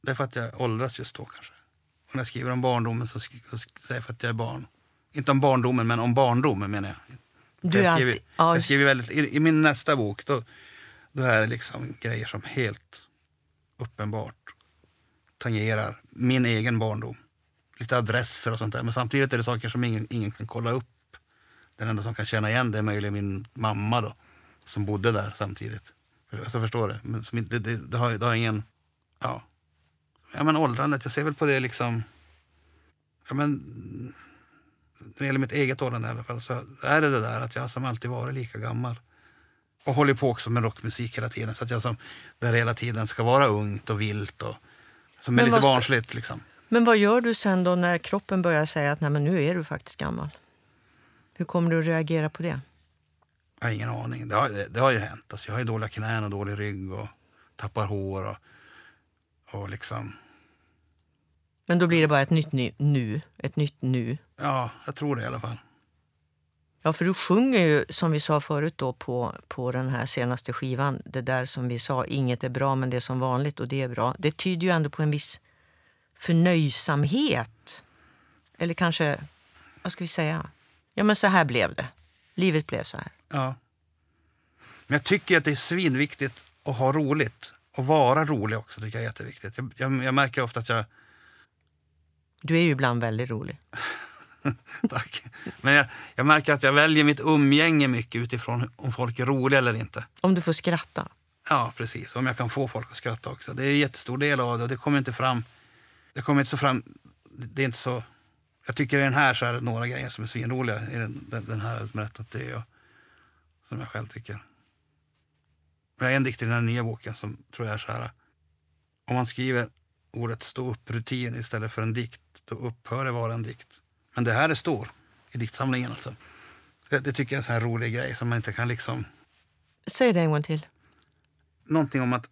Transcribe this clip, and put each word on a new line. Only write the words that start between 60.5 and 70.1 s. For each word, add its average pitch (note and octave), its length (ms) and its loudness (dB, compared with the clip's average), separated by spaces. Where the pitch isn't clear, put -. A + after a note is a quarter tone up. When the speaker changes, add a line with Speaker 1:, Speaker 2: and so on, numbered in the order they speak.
Speaker 2:
Men F3 120 4
då F3 80 6
blir E3+ 140 6
det D#3 80 6
bara D3 120 6
ett C3+ 100 2
nytt D#3 220 2
ny-, B2+ 240 0
nu. C#3 440 2
Ett - 180 -6
nytt D3 240 0
nu. B2+ 380 0
Speaker 1:
Ja, C3+ 340 -2
jag D3 80 -10
tror C#3+ 220 -2
det A2+ 60 -6
i A2 40 -6
alla B2 140 -6
fall. A2+ 160 -8
Speaker 2:
Ja, D#3 100 2
för E3+ 120 0
du F3+ 100 2
sjunger A3 520 4
ju, D3+ 220 4
som - 220 0
vi D3 100 0
sa D3 200 2
förut D3+ 360 -4
då, B2+ 160 -2
på, B2 420 -4
på B2 240 -4
den B2+ 160 -2
här B2+ 180 -2
senaste B2 460 -4